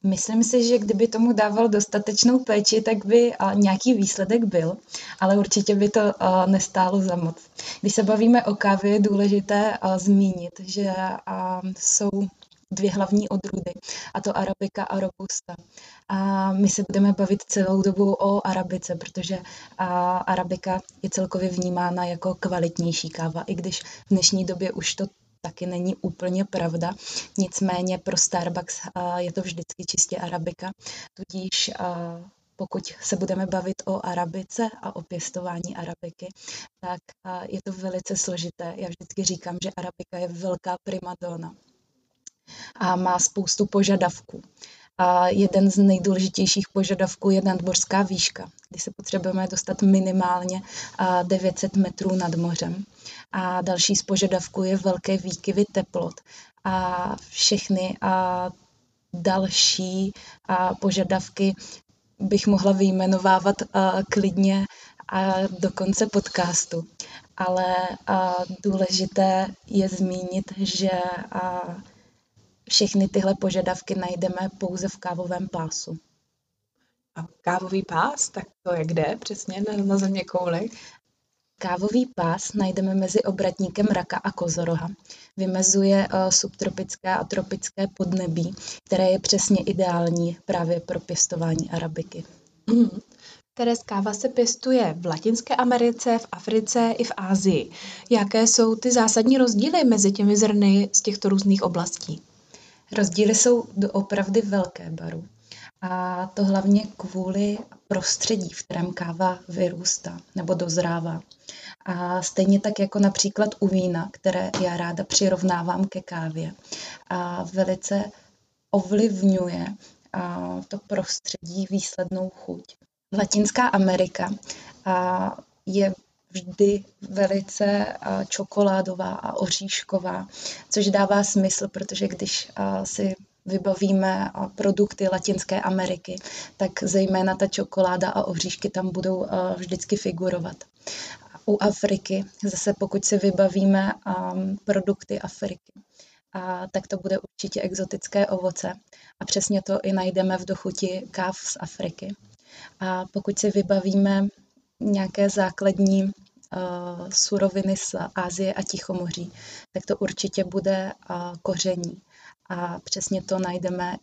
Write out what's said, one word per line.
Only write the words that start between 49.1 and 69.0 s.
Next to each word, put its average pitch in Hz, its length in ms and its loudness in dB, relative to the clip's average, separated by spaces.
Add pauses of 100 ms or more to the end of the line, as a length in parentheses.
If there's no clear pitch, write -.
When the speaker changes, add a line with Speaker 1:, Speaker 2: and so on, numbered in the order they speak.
Speaker 1:
dostat 190 360 -4
minimálně, 185 800 2 (360)
a, 180 240 4
devět 185 360 0
set 196 180 -2
metrů 190 400 2
nad 175 180 0
mořem. 170 500 -2 (480)
A 180 280 -2
další 180 360 0
z - 60 -2
požadavků 190 600 0
je 185 140 0
velké 190 400 0
výkyvy 185 560 -2
teplot. 175 420 -4 (500)
A 185 520 -2 (140)
všechny, 190 720 0
a, 185 500 0 (600)
další, 190 1000 0 (360)
a, 185 260 0
požadavky 190 800 0 (640)
bych 202 280 2
mohla 196 260 4
vyjmenovávat, 190 880 4
a, 190 480 2
klidně 196 560 2 (420)
a 190 320 0 (180)
do 180 120 0
konce 196 360 0
podcastu. 175 800 -2 (500)
Ale, 185 380 0 (320)
a, 185 280 2 (280)
důležité 190 840 2 (200)